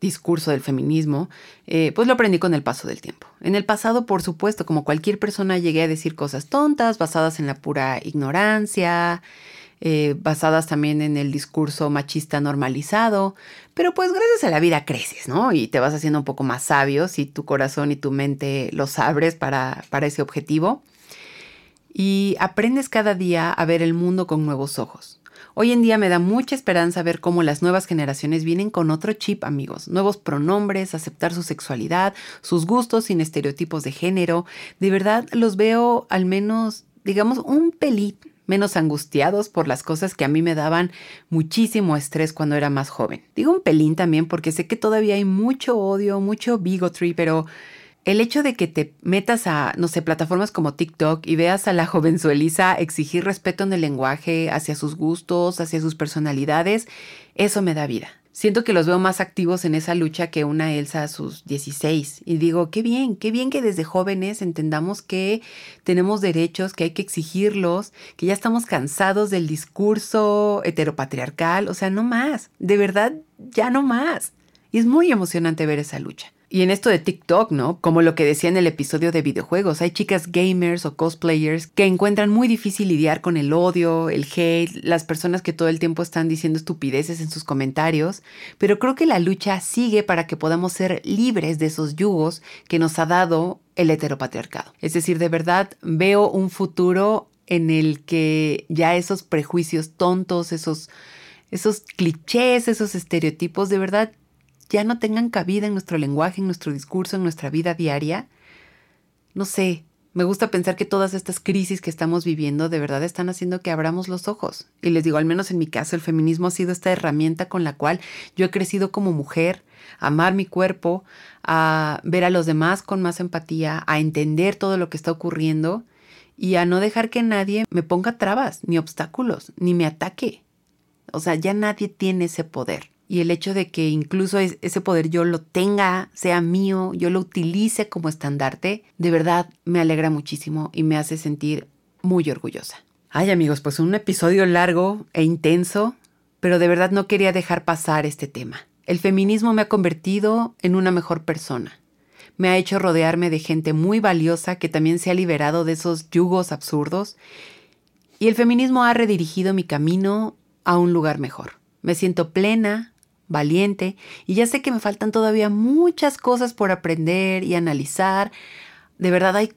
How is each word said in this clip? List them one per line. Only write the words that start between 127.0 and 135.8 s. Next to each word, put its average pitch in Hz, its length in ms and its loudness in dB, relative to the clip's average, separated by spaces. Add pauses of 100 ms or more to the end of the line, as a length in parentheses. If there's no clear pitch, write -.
que 240 140 0
nadie 208 460 0
me 170 120 0
ponga 185 360 -2
trabas, 208 460 -2
ni 170 140 0
obstáculos, - 800 -6
ni 175 180 2
me 170 100 2
ataque. 165 600 -6 (680)
O - 60 -6
sea, 165 160 -2
ya 180 200 0
nadie 208 340 -2
tiene 190 380 -2
ese 170 180 -6
poder. - 480 -8 (160)
Y 180 120 0
el 170 120 2
hecho 175 220 -2
de 185 180 -2
que 160 160 0
incluso 180 500 0
es-, 185 240 0
ese 185 180 -4
poder 165 300 0
yo 170 140 2
lo 170 160 0
tenga, 190 760 0